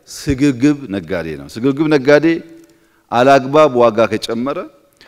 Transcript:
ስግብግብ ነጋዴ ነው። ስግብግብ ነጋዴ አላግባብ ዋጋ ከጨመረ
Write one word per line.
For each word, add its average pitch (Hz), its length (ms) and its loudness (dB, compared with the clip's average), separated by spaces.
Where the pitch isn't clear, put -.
ስግብግብ 139 720 0
ነጋዴ 90 460 -6
ነው። 71 120 -16
ስግብግብ 139 400 -2
ነጋዴ 147 380 2
አላግባብ 135 640 4
ዋጋ 117 220 4
ከጨመረ 113 500 -6